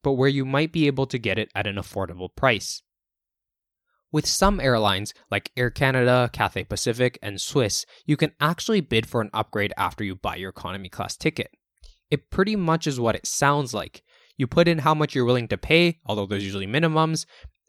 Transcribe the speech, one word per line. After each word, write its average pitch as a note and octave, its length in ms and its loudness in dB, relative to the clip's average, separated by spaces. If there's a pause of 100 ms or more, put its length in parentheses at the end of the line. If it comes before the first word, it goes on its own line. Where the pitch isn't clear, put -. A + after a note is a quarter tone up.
but C#3 100 0
where C3 160 4
you C#3 160 0
might C#3+ 260 0
be D#3+ 160 2
able C3+ 200 0
to C3 100 -6
get G#2+ 220 -2
it A2 160 -4
at G#2 120 -4
an G2+ 100 -6
affordable F2+ 600 -8
price. - 460 -2 (1300)
With D3+ 140 0
some G3 340 2
airlines, G#2+ 540 2 (160)
like - 260 -2
Air B2 140 0
Canada, B2+ 640 4
Cathay G2+ 300 -2
Pacific, A#2+ 580 -2
and G2+ 180 -8
Swiss, - 460 -2 (180)
you D3+ 140 0
can D#3 220 0
actually F3 420 0
bid A2 240 0
for A#2 160 -2
an G#2+ 100 -6
upgrade G#2+ 460 -2
after G2 260 -2
you F#2+ 100 -4
buy F#2+ 220 -6
your F#2+ 140 -8
economy F#2 400 -12
class - 260 -8
ticket. - 340 -4 (600)
It - 200 -4
pretty G#3 260 0
much D#3+ 300 0
is C3+ 140 -2
what A2+ 160 2
it - 100 -8
sounds C#3+ 460 0
like. - 300 -8 (340)
You C3 100 -2
put E3 220 4
in E3 120 2
how D#3 140 4
much D3+ 200 -2
you're B2+ 100 2
willing A#2+ 240 2
to G2+ 80 -2
pay, E3 480 2
although G#2 220 -2
there's G2+ 180 -4
usually F#2+ 220 -6
minimums, D#3+ 580 0 (440)